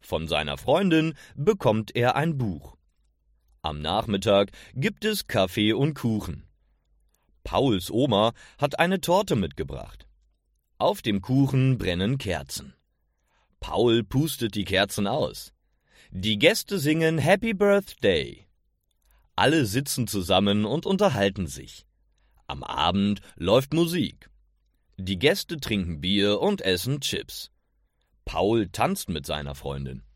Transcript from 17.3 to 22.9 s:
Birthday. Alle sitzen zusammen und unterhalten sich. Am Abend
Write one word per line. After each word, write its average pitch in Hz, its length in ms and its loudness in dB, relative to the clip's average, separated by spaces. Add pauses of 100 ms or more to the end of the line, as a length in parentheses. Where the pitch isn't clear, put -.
Birthday. 180 960 0 (880)
Alle 135 320 4
sitzen 123 400 -2
zusammen 101 580 2
und 127 220 -4
unterhalten 101 640 2
sich. - 360 -16 (680)
Am 67 120 -10
Abend 98 580 0 (160)